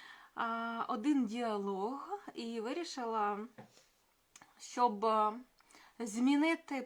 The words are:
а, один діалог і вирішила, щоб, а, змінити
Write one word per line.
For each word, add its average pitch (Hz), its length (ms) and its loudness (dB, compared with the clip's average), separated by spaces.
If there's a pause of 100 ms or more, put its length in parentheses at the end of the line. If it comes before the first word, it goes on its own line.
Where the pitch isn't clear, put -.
(360)
а, 226 520 -2
один 254 380 2
діалог 214 960 -2 (140)
і 233 280 -6
вирішила, 226 800 -2 (1200)
щоб, 226 460 2
а, 214 280 4 (680)
змінити 277 880 2